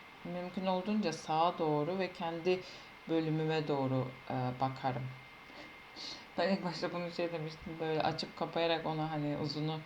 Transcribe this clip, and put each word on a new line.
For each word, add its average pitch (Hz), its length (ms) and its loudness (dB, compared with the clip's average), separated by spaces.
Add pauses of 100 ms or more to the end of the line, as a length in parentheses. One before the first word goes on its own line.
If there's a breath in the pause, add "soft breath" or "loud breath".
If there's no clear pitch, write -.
(240)
Mümkün 180 420 -4
olduğunca 185 460 2
sağa 165 460 4
doğru 156 400 4
ve 180 140 0
kendi 170 480 2 (480 loud breath)
bölümüme 156 600 4
doğru, 131 400 2 (220)
e, 131 40 0 (260)
bakarım. 131 460 0 (1300 loud breath)
Ben 185 140 4
ilk 175 120 0
başta 170 280 -2
bunu 175 180 -4
şey 170 220 -2
demiştim, 160 480 -6
böyle 160 220 2
açıp - 340 0
kapayarak 165 500 2
ona 156 240 0
hani 147 320 0
uzunu 151 440 -2